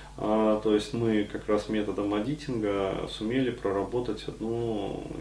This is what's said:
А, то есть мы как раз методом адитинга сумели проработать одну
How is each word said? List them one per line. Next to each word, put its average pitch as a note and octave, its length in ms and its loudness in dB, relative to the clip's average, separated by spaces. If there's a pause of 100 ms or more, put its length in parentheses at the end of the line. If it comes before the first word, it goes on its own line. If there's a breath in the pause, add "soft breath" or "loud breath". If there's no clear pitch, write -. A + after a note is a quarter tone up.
(160 loud breath)
А, G#2+ 440 4
то G#2+ 140 4
есть G#2 180 2
мы A2 380 2
как - 180 -6
раз G#2 200 2
методом G2+ 460 0
адитинга G#2+ 960 0
сумели B2 400 0
проработать G2+ 760 -2
одну A2+ 760 -2 (160)